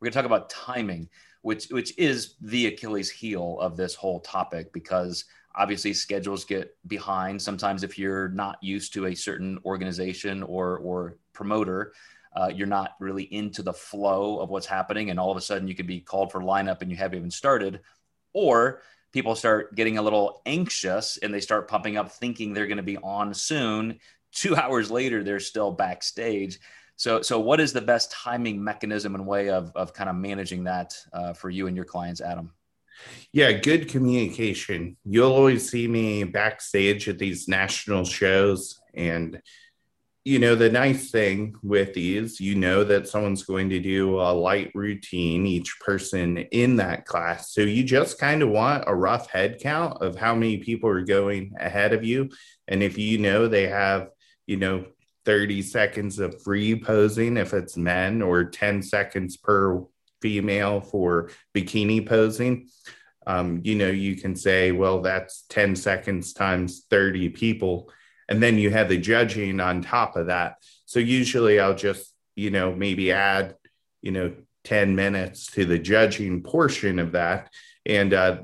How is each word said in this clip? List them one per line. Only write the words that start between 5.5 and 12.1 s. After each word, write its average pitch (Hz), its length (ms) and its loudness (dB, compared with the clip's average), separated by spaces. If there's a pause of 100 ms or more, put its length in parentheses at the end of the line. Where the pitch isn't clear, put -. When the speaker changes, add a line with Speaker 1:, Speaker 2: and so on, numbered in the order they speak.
Speaker 1:
obviously 101 380 -2
schedules 98 520 -6
get 95 320 -8 (120)
behind. 95 520 -6
Sometimes 98 440 -4
if 95 120 -10
you're 95 340 -4
not 98 300 -8
used 98 340 -8
to 95 120 -4
a 92 80 -4
certain 95 500 -8
organization 92 760 -6
or, 90 360 -4
or 90 400 -8 (140)
promoter, 104 600 -4 (420)